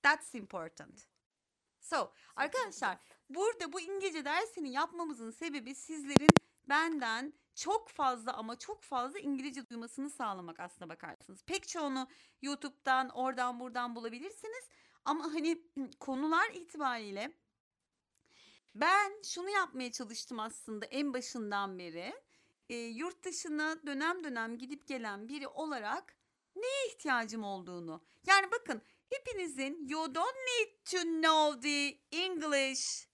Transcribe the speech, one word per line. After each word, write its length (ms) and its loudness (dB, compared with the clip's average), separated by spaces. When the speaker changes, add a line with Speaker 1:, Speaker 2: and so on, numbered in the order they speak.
Speaker 1:
That's 320 4
important. 720 -10
So, 160 -2
Speaker 2:
Çok 180 0
Speaker 1:
arkadaşlar, 600 0
Speaker 2:
güzel. 200 -20
Speaker 1:
burada 420 0
bu 80 -4
İngilizce 440 -2
dersini 480 -2
yapmamızın 580 -2
sebebi 440 -6
sizlerin 540 2
benden 640 2
çok 340 0
fazla 440 0
ama 260 -6
çok 240 -10
fazla 360 -2
İngilizce 500 -4
duymasını 420 -8
sağlamak 500 -4
aslına 280 -10
bakarsanız. 540 -14
Pek 260 -4
çoğunu 400 -2
YouTube'dan, 680 0
oradan 520 -2
buradan 360 -4
bulabilirsiniz. 680 -10
Ama 200 2
hani 380 0
<clears throat> 240 -6
konular 500 2
itibariyle 840 -4
ben 480 6
şunu 280 -4
yapmaya 420 0
çalıştım 480 -6
aslında 460 -6
en 280 0
başından 640 -2
beri. 360 -8
E, 80 -6
yurt 480 -6
dışına 600 -2
dönem 380 0
dönem 340 -4
gidip 280 -10
gelen 420 -4
biri 200 -6
olarak 680 -4
neye 320 0
ihtiyacım 560 0
olduğunu. 600 -6
Yani 240 10
bakın 320 0
hepinizin 800 -4
you 260 -2
don't 220 2
need 320 2
to 180 0
know 580 6
the 380 2
English 960 0